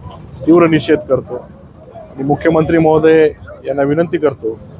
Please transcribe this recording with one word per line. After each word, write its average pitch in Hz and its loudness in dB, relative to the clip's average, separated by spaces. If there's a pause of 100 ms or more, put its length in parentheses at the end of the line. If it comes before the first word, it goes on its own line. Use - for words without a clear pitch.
(480)
तीव्र 170 4
निषेध 156 0
करतो 127 -4 (600)
आणि - -16
मुख्यमंत्री 160 0
महोदय 160 4 (340)
यांना 139 -4
विनंती 165 -2
करतो 127 -4 (260)